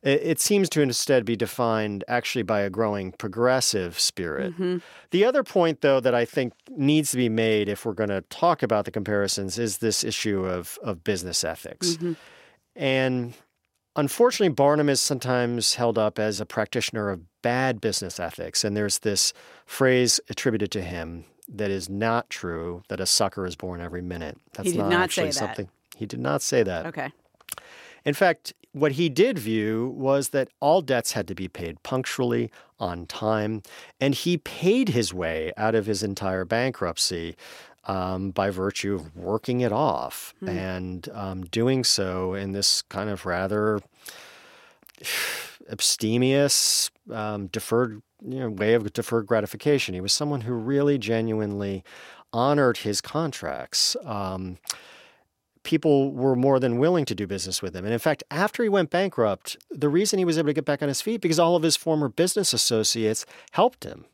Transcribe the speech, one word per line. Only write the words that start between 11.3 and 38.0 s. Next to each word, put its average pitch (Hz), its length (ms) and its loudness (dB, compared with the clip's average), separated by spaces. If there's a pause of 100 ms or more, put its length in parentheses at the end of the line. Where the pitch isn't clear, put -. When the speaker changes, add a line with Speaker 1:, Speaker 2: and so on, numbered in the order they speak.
Speaker 1:
ethics. 165 520 -4
Speaker 2:
Mm-hmm. 165 180 -4 (680)
Speaker 1:
And 131 540 0 (600)
unfortunately, 190 580 2
Barnum 147 340 4
is 135 140 2
sometimes 123 760 0
held 117 220 2
up 107 220 0
as 107 200 0
a 107 60 -4
practitioner 107 640 -2
of 90 120 -4 (200)
bad 123 400 0
business 101 380 -4
ethics. 82 440 -4
And 104 140 0
there's 104 220 0
this - 340 0 (320)
phrase 127 540 4 (100)
attributed 110 440 0
to 104 100 -4
him 85 420 -8 (240)
that 101 220 -4
is 92 180 -4
not 113 400 -2
true, 87 600 -8
that 95 100 -8
a 95 80 -2
sucker 98 400 0
is 87 80 -8
born 90 260 -8
every 87 220 -8
minute. 85 340 -8 (160)
That's - 140 -6
Speaker 2:
He 175 60 -2
did - 100 0
Speaker 1:
not 190 80 0
Speaker 2:
not 175 140 4
Speaker 1:
actually - 260 -2
Speaker 2:
say 135 80 -2
that. 117 80 -2
Speaker 1:
something. 95 220 -8 (260)
He 110 100 -8
did 120 140 -8
not 135 240 0
say 127 180 2
that. 90 240 0
Speaker 2:
Okay. 151 260 -8 (960)
Speaker 1:
In 143 80 0
fact, 175 400 2 (200)
what 139 180 2
he 160 180 2
did 185 300 4
view 110 580 0
was 135 320 2
that 135 200 0 (100)
all 165 240 4
debts 131 300 0
had 98 160 -2
to 98 40 -6
be 92 140 -8
paid 82 340 -10
punctually, 120 680 -2 (280)
on 87 280 -6
time, 107 560 -2 (360)
and 139 140 4
he 175 240 0
paid 214 520 2
his 107 260 0
way 82 420 -2
out 110 160 0
of 107 140 2
his 104 160 -2
entire 95 420 -2
bankruptcy, 87 880 -2 (500)
um, 92 460 -2